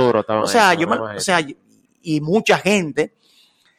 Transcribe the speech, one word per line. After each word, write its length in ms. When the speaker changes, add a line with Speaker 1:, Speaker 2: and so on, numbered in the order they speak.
Speaker 1:
duro 180
estaba 220
Speaker 2:
o 60
sea, 240
Speaker 1:
eso, 80
Speaker 2:
yo 80
Speaker 1:
me 80
Speaker 2:
me, 60
Speaker 1:
imagino. 160
Speaker 2:
o 20
sea, 200
y, 160
y 180
mucha 380
gente. 560